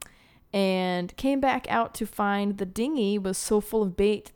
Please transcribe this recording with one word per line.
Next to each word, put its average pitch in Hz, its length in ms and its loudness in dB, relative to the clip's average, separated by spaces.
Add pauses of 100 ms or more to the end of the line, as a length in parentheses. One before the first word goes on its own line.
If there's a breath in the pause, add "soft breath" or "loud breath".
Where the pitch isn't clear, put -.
(540 loud breath)
and 185 640 0
came 269 240 2
back 262 280 2
out 226 260 0
to 220 100 -6
find 202 540 0
the 202 60 -2
dinghy 208 520 -2
was 190 200 -4
so - 220 2
full 214 240 0
of 185 140 -2
bait 202 380 2